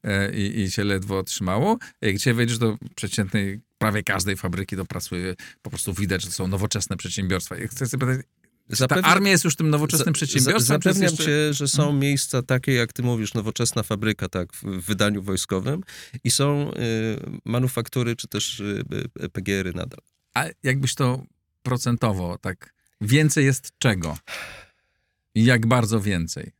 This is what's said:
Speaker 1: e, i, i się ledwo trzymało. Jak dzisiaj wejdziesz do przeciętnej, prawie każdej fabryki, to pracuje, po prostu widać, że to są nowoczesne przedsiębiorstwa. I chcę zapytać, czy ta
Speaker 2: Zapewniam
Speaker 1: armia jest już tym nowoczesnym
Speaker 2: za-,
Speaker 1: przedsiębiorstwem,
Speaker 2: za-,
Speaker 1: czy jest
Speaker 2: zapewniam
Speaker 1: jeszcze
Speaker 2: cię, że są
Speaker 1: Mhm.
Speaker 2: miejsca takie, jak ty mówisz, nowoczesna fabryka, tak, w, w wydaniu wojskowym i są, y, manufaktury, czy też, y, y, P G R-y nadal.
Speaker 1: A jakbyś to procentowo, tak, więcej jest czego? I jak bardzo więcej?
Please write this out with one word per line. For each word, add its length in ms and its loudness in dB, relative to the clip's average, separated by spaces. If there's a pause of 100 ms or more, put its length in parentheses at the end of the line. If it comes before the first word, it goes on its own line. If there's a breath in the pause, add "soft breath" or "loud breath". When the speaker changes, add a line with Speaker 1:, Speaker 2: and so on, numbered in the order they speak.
Speaker 1:
e, 320 0
i, 240 -2
i 100 0
się 140 -2
ledwo 380 0
trzymało. 560 0 (220 loud breath)
Jak 160 2
dzisiaj 180 2
wejdziesz 240 0
do 200 0 (160)
przeciętnej, 640 -2 (180)
prawie 240 0
każdej 340 0
fabryki, 400 -4
to 80 -4
pracuje, 500 -6 (280 loud breath)
po 80 -10
prostu 240 -4
widać, 280 0
że 60 -8
to 60 -8
są 140 -2
nowoczesne 480 -2
przedsiębiorstwa. 600 -4
I 120 -8
chcę 180 -6
zapytać, 340 -2 (500)
czy 60 -4
ta 0 -
Speaker 2:
Zapewniam 360 4
Speaker 1:
armia 180 6
jest 140 6
już 120 2
tym 140 2
nowoczesnym 360 2
Speaker 2:
za-, 60 2
Speaker 1:
przedsiębiorstwem, 480 2
Speaker 2:
za-, 220 4
Speaker 1:
czy 60 4
jest 100 4
Speaker 2:
zapewniam 120 4
Speaker 1:
jeszcze 140 -2
Speaker 2:
cię, 300 2
że 140 -2
są 140 2
Speaker 1:
Mhm. 160 4
Speaker 2:
miejsca 440 2
takie, 300 0
jak 200 2
ty 100 -4
mówisz, 320 0
nowoczesna 480 -2
fabryka, 460 -2
tak, 240 -4
w, 120 -16
w 200 -6
wydaniu 380 0
wojskowym 580 -2 (440 loud breath)
i 60 0
są, 420 0
y, 40 -8 (680)
manufaktury, 720 -2
czy 120 -12
też, 320 -4
y, 220 -4 (420)
y, 40 -6
P 140 -8
G 180 0
R-y 120 -4
nadal. 260 -8 (360)
Speaker 1:
A 100 0 (180)
jakbyś 320 0
to 280 0 (400)
procentowo, 800 0
tak, 340 -10 (260)
więcej 440 4
jest 340 0
czego? 400 0 (1160 loud breath)
I 100 6
jak 220 6
bardzo 340 4
więcej? 600 -4